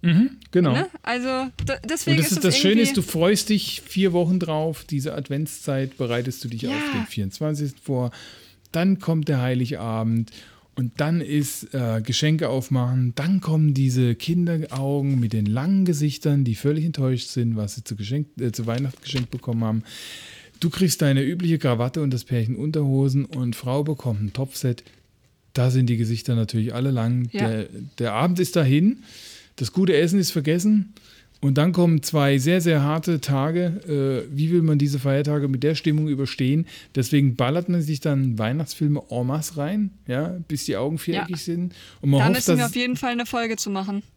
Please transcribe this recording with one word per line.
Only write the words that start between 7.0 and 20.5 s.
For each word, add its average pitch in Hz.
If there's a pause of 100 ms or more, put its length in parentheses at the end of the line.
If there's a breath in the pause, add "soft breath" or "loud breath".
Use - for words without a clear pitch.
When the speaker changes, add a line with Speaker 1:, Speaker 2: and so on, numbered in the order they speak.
Speaker 1:
vierundzwanzigsten 147
vor, 123 (640 loud breath)
dann 185
kommt 160
der 135
Heiligabend 113 (420 loud breath)
und 123
dann 160
ist, 143
äh, 113
Geschenke 151
aufmachen, 127
dann 180
kommen 156
diese 127
Kinderaugen 143
mit 113
den 107
langen 165
Gesichtern, 147
die 113
völlig 151
enttäuscht 131
sind, 117
was 104
sie 117
zu 113
Geschenk-, 120
äh, 123
zu 110
Weihnachten 127
geschenkt 131
bekommen 117
haben. 110 (760 loud breath)